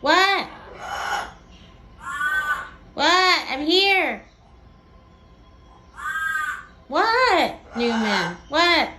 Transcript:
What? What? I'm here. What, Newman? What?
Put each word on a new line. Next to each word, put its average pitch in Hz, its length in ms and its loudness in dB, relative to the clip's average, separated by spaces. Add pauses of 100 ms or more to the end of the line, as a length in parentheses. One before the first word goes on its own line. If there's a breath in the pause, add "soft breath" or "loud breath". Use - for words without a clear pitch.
What? 370 460 4 (2500)
What? 349 560 2
I'm 277 160 -6
here. 359 560 2 (2750)
What, 392 680 2 (200)
Newman? 214 600 -2 (120)
What? 339 500 2